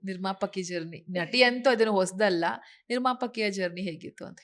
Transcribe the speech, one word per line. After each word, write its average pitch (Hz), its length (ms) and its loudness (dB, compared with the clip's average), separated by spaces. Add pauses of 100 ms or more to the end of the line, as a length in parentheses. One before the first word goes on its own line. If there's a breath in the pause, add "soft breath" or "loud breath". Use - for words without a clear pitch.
ನಿರ್ಮಾಪಕಿ 190 580 -4
ಜರ್ನಿ? 170 460 -8
ನಟಿ 180 340 4
ಅಂತೂ 247 260 4
ಅದನ್ನು 220 240 4
ಹೊಸದಲ್ಲ, 185 520 2 (440 soft breath)
ನಿರ್ಮಾಪಕಿಯ 247 600 -2
ಜರ್ನಿ 180 320 -4
ಹೇಗಿತ್ತು 180 440 -10
ಅಂತ - 180 -16